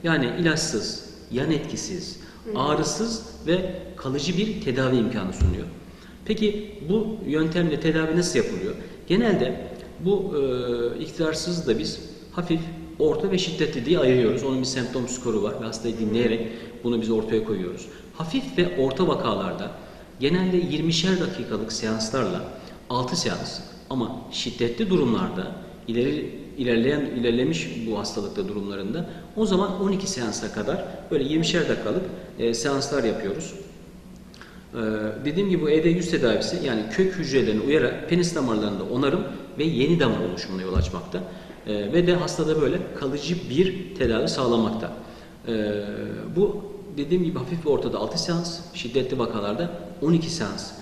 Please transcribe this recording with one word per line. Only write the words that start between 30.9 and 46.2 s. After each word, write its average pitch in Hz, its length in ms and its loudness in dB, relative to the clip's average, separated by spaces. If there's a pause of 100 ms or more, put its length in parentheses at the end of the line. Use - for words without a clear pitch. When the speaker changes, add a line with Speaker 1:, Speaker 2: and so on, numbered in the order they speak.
Speaker 1:
böyle 143 120 2
yirmişer 160 460 2
dakikalık, 123 340 0 (360)
e, 117 140 2
seanslar 135 500 0
yapıyoruz. - 500 -2 (1200)
Ee, - 40 -6 (480)
dediğim 185 240 2
gibi 170 120 2
bu 151 80 2
E 156 140 6
D 170 60 8
yüz 175 220 2
tedavisi 131 540 2
yani 117 160 2 (100)
kök 185 240 2
hücrelerini 123 460 2
uyararak 139 480 2
penis 170 260 4
damarlarında 104 480 0
onarım 139 400 2 (340)
ve 143 60 2
yeni 160 360 4
damar 110 200 4 (120)
oluşumuna 92 300 -6
yol 92 120 -2
açmakta. 90 500 0 (440)
Ee, 104 260 -2
ve 175 140 6
de 175 80 4
hastada 156 460 0
böyle 156 160 2 (220)
kalıcı 147 360 -2 (140)
bir 180 460 2
tedavi 113 320 2
sağlamakta. 117 640 2 (540)
Ee, 107 240 0 (640)